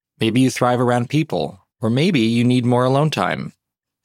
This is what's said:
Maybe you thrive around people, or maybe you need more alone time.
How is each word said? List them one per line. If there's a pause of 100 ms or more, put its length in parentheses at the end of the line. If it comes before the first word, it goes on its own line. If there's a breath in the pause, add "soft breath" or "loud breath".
(200)
Maybe
you
thrive
around
people, (200)
or
maybe
you
need
more
alone
time. (500)